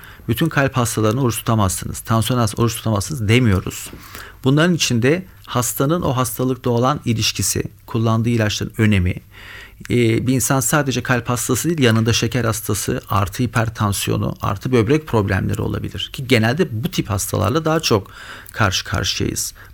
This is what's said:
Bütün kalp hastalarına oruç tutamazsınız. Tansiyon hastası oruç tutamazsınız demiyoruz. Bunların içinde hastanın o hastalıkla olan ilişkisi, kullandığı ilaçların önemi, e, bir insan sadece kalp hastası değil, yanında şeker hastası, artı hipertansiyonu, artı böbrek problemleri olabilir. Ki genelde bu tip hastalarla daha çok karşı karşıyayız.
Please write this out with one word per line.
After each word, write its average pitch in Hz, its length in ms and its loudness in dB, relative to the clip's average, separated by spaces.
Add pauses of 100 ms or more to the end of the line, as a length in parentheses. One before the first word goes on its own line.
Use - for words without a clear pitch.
(280)
Bütün 156 220 0
kalp 135 280 0
hastalarına 113 440 0
oruç 120 160 0
tutamazsınız. - 640 -2
Tansiyon 117 400 0
hastası 117 220 0
oruç 117 140 2
tutamazsınız 110 520 -2
demiyoruz. 110 600 2 (540)
Bunların 151 320 4
içinde 151 500 2 (200)
hastanın 139 560 0
o 135 160 0
hastalıkla 127 540 -2
olan 127 340 2
ilişkisi, - 580 -2 (220)
kullandığı 113 440 0
ilaçların 110 480 0
önemi, 101 380 4 (760)
e, 113 380 2
bir 127 60 2
insan 131 260 2
sadece 131 440 0
kalp 123 260 -2
hastası 127 400 -2
değil, 170 100 -2
yanında 113 340 4
şeker 117 320 0
hastası, 113 640 -2
artı 104 340 0
hipertansiyonu, 110 1000 -2
artı 107 300 -4
böbrek 127 360 2
problemleri 101 540 0
olabilir. 107 520 -6
Ki 131 140 -10
genelde 123 560 2
bu 170 80 -4
tip - 180 -4
hastalarla 104 560 0
daha 160 140 2
çok 110 320 0 (400)
karşı - 340 0
karşıyayız. - 680 -4 (200)